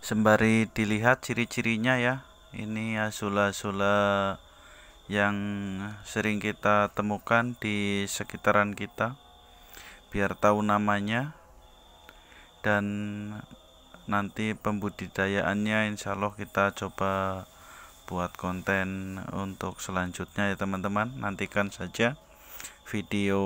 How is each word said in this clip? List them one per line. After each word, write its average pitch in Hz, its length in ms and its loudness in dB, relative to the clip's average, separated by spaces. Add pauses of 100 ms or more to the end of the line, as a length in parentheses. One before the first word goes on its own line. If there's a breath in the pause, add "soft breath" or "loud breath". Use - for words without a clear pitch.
Sembari 110 640 6
dilihat 110 560 2
ciri-cirinya 117 720 0
ya, 127 320 -2 (240)
ini 110 480 -4
azolla-azolla 101 1400 2 (720 loud breath)
yang 101 240 2 (720)
sering 107 320 -2
kita 104 560 2
temukan 117 640 0
di 101 480 -2
sekitaran 104 720 0
kita, 110 400 -4 (960 loud breath)
biar 98 240 0
tahu 104 240 6
namanya. 104 720 0 (1300 loud breath)
Dan 104 240 4 (1200)
nanti 104 480 -2
pembudidayaannya 101 1400 0
insya 101 240 -6
Allah 101 240 -2
kita 101 400 0
coba 95 720 -2 (600 loud breath)
buat 90 240 -2
konten 95 880 -4 (160)
untuk 95 400 -6
selanjutnya 92 720 -4
ya, 95 80 -2
teman-teman. 101 640 -2
Nantikan 101 480 -2
saja 113 480 -2 (720 loud breath)
video 101 560 0